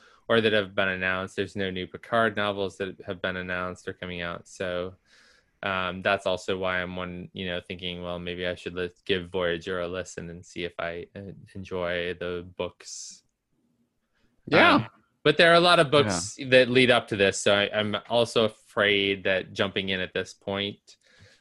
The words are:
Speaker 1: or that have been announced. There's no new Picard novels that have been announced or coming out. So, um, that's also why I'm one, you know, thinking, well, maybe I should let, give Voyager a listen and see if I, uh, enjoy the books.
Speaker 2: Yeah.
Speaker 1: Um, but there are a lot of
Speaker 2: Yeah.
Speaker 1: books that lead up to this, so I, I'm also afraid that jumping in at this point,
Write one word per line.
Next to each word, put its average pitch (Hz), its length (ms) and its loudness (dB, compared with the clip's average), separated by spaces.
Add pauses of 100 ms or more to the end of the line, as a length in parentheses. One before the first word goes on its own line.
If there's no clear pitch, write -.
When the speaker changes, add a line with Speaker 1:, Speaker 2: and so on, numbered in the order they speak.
(280)
Speaker 1:
or 113 140 4
that 107 120 2
have 101 220 0
been 98 140 0
announced. 92 460 -4
There's 98 200 -6
no 95 160 -4
new 92 160 -8
Picard 113 480 -2
novels 101 420 -4
that 92 280 -6
have 92 160 -10
been 92 160 -4
announced 90 500 -8
or 95 60 -10
coming 90 280 -10
out. 85 260 -10
So, 90 480 -6 (680)
um, 92 380 -4
that's 98 240 0
also 92 320 -2
why 92 240 -2
I'm 90 140 -8
one, 90 380 -10
you 98 120 -8
know, 87 200 -6
thinking, 90 380 -10
well, 87 160 -8
maybe 87 280 -8
I 90 80 -4
should 87 180 -12
let, 90 180 -6 (140)
give 90 240 -2
Voyager 87 520 -4
a 87 60 -6
listen 87 420 -10
and 87 160 -16
see 85 200 -10
if 85 140 -10
I, 85 260 -8 (100)
uh, 98 160 -14 (240)
enjoy 90 640 -6
the 87 260 -8 (120)
books. - 680 -12 (1200)
Speaker 2:
Yeah. 226 280 6
Speaker 1:
Um, 113 120 0 (360)
but 147 140 4
there 170 140 8
are 170 40 8
a 170 40 8
lot 175 200 6
of 156 80 6
Speaker 2:
Yeah. 127 40 -2
Speaker 1:
books 107 440 2 (120)
that 127 220 8
lead 123 200 6
up 120 200 4
to 110 60 -2
this, 98 240 4
so 101 140 4
I, 101 240 4
I'm 104 180 -2 (140)
also 117 360 2
afraid 98 800 0
that 95 280 0
jumping 98 360 -2
in 95 100 -2
at 90 140 -6
this 95 200 -6
point, - 640 -8 (440)